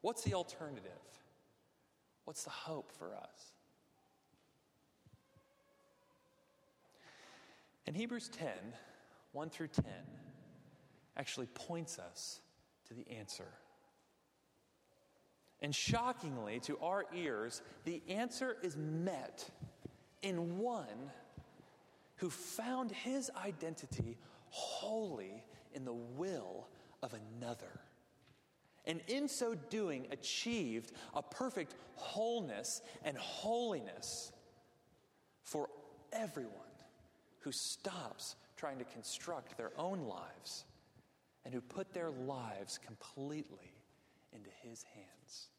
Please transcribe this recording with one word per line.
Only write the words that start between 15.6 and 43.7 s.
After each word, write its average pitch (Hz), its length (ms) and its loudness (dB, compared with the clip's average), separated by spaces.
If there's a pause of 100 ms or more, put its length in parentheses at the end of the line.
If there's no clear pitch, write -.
And 147 140 2
shockingly, 147 840 4
to - 180 2
our 185 260 6 (100)
ears, 120 460 2 (240)
the 170 240 2
answer 233 540 2
is 160 160 2
met 160 720 2 (720)
in 175 340 4
one 143 540 2 (1080)
who 175 140 2
found 240 600 2
his 254 400 2 (140)
identity 147 720 0 (320)
wholly 117 960 0 (300)
in 135 100 -2
the 123 80 0
will 120 760 -2 (340)
of 127 100 -2
another, 113 680 -4 (1080)
and 160 220 4
in 277 200 6
so 233 260 4
doing 156 560 2
achieved 139 840 2 (220)
a 147 80 4
perfect 226 520 0 (220)
wholeness 202 840 2 (240)
and 139 140 4
holiness 190 1120 2 (1120)
for - 260 0 (440)
everyone 143 420 2 (880)
who 139 120 0
stops - 840 0 (200)
trying 139 220 0
to 123 60 0
construct - 760 -2
their 117 180 2
own 175 300 2
lives 87 580 -4 (800)
and 127 100 -4
who 123 60 4
put 185 320 -2
their 170 180 2
lives 127 680 0
completely 143 960 -6 (580)